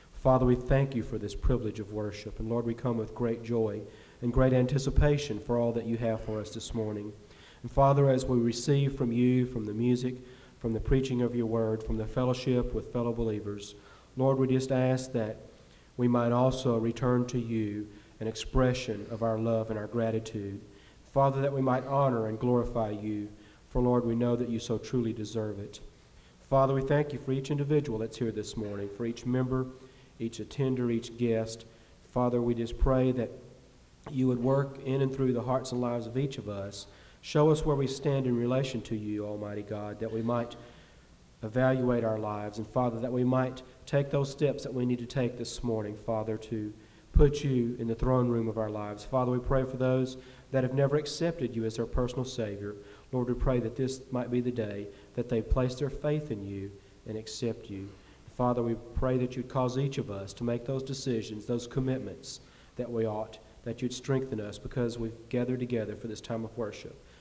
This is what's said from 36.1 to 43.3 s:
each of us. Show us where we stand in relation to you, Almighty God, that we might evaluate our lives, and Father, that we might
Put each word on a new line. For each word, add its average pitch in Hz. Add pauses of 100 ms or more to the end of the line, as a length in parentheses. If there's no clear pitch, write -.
each 139
of 104
us. 101 (340)
Show 151
us 151
where 147
we 135
stand 135
in 120
relation 123
to 113
you, 104
Almighty 104
God, 104
that 113
we 113
might 117 (880)
evaluate 123
our 110
lives, 104
and 107
Father, 120
that 120
we 127
might 127 (240)